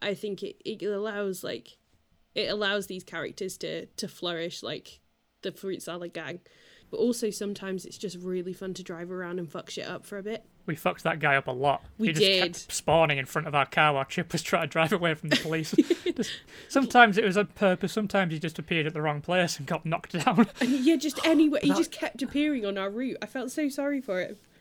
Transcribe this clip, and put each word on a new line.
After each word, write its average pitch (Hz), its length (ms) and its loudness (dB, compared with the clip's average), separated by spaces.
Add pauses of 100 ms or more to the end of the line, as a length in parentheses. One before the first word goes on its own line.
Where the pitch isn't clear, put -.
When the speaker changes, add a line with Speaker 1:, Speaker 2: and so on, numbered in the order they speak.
Speaker 1:
I 202 120 -2
think 202 280 -8
it, - 220 -10
it 214 180 -8
allows, 202 640 -4
like, - 320 -10 (580)
it 151 160 -2
allows 202 360 -2
these 185 180 -10
characters 175 540 -8
to, 165 280 -8
to - 220 -10
flourish, 170 540 -6
like - 380 -10 (420)
the 190 100 -6
Fruit 190 300 -8
Salad 175 300 -10
Gang. 165 280 -10 (500)
But - 80 -8
also 233 320 2
sometimes 190 540 -6
it's - 140 -16
just 180 200 -8
really 185 340 -6
fun 190 220 -8
to 180 80 -12
drive 175 280 -10
around 180 300 -6
and 156 100 -8
fuck - 200 -12
shit - 180 -10
up 170 180 -10
for 202 120 -12
a 190 40 -10
bit. 214 220 -8 (220)
Speaker 2:
We 160 100 -4
fucked - 280 -2
that 165 140 0
guy 143 180 4
up 135 120 0
a 131 40 -4
lot. 135 300 0 (160)
Speaker 1:
We 220 100 2
Speaker 2:
He 165 40 2
just 160 120 2
Speaker 1:
did. 190 180 6
Speaker 2:
kept 175 300 -4
spawning 156 460 4
in 131 60 -4
front 156 240 -4
of 143 60 -6
our 139 120 4
car 151 280 6
while 135 100 2
Chip - 280 -4
was 165 100 -2
trying 170 220 2
to - 40 -6
drive 160 240 2
away 170 220 2
from 151 160 -4
the 285 60 4
police. 160 360 -2
Speaker 1:
<laughs> - 440 2
Speaker 2:
Just, - 140 -2 (380)
sometimes 240 500 6
it 226 60 4
was 190 120 2
on 208 120 2
purpose, 185 440 2
sometimes 196 400 0
he 160 60 -4
just 160 200 -6
appeared 160 280 0
at 156 80 -4
the 151 80 -4
wrong 147 180 0
place 175 380 2
and 135 80 -8
got - 200 -4
knocked - 260 -4 (120)
down. 214 240 6 (120)
Speaker 1:
And 240 100 2
yeah, 285 260 4
just 294 300 -4
anywhere. 302 360 6
He 285 80 4
Speaker 3:
That 285 60 4
Speaker 1:
just 320 160 0
kept - 300 -6
appearing 285 420 -2
on 196 140 -2
our 190 120 -2
route. 240 320 -4
I 208 40 -10
felt 254 240 -6
so 302 180 -2
sorry 277 320 -2
for 185 220 -4
him. - 140 -8 (240)